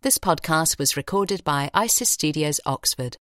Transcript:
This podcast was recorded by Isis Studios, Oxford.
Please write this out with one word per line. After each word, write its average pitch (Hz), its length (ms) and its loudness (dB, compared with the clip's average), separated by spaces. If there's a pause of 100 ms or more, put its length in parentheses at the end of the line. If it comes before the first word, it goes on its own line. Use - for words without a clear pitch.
This 269 140 2
podcast 160 600 0
was - 180 0
recorded 190 460 -2
by 143 320 0
Isis 233 340 2
Studios, 151 560 0
Oxford. 131 600 -4